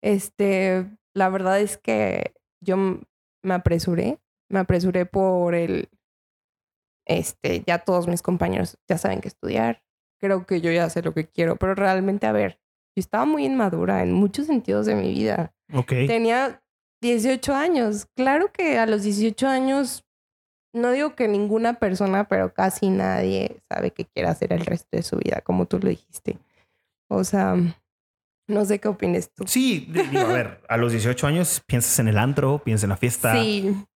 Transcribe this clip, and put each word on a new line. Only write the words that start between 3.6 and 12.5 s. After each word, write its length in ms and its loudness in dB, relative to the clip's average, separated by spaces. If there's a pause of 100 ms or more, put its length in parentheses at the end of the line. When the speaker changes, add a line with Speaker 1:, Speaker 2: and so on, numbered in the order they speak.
Speaker 1:
me 100 0
apresuré 460 2
por 500 2
el, 340 -2 (1160)
este, 580 -4
ya 140 0
todos 280 0
mis 140 -2
compañeros 560 -2 (100)
ya 100 0
saben 240 -4
qué 60 -8
estudiar. 560 -4 (360)
Creo 260 0
que 160 -2
yo 100 0
ya 180 2
sé 120 -4
lo 120 -4
que 140 -4
quiero, 280 0
pero 200 0
realmente, 520 0
a 40 2
ver, 280 0 (360)